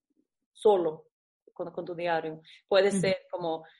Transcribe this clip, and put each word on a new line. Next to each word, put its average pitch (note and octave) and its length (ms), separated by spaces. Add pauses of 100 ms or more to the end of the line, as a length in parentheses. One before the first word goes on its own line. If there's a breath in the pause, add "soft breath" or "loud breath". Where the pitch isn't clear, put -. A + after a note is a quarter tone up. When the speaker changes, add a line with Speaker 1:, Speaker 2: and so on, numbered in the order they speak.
(520)
Speaker 1:
solo E3+ 560 (460)
con, E3+ 180
con F3 140
tu F3 100
diario. D#3+ 460 (260 loud breath)
Puede G3+ 220
Speaker 2:
Ujú. G3 100
Speaker 1:
ser F#3 180 (140)
como, E3 320 (160 loud breath)